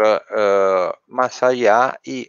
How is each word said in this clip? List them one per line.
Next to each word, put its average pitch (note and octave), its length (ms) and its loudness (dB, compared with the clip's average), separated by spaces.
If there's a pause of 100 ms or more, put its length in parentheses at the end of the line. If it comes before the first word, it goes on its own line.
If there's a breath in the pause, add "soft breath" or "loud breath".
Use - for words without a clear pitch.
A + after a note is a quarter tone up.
eh, G2 920 0 (160)
más B2+ 340 -4
allá B2+ 600 2
y, C3 260 -12